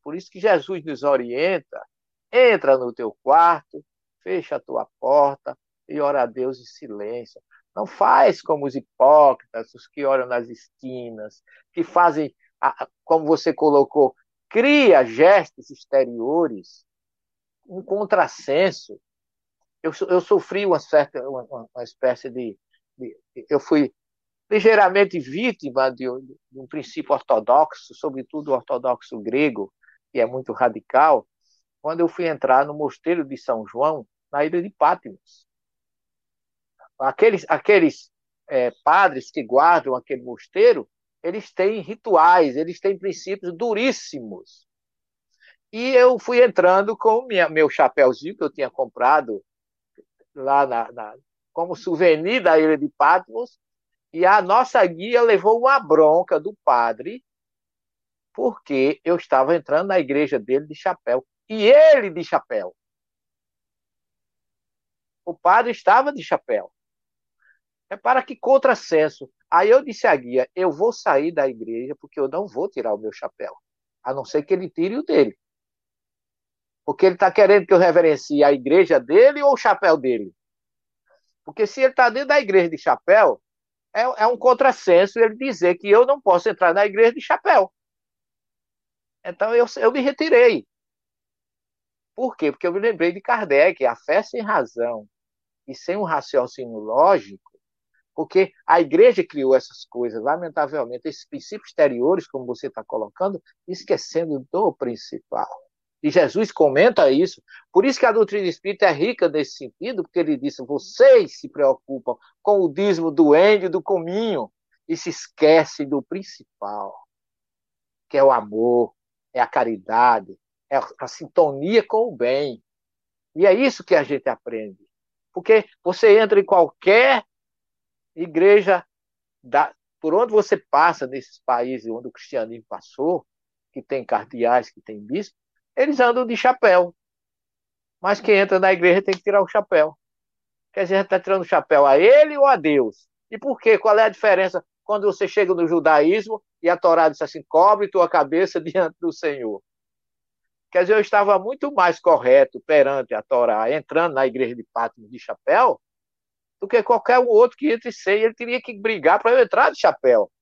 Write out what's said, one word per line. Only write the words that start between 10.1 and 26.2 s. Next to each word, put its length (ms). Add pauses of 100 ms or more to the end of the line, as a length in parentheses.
nas 220
esquinas, 920 (300)
que 100
fazem, 520 (260)
a, 240
a, 40 (160)
como 220
você 260
colocou, 600 (340)
cria 560
gestos 640
exteriores, 1120 (840)
um 160
contrassenso. 1200 (800)
Eu 100
so-, 140
eu 140
sofri 460
uma 120
certa, 500
uma, 140
uma, 320
uma 80
espécie 480
de, 260 (400)
de, 200 (340)
eu 80
fui 340 (580)
ligeiramente 680
vítima 720
de, 140
de 560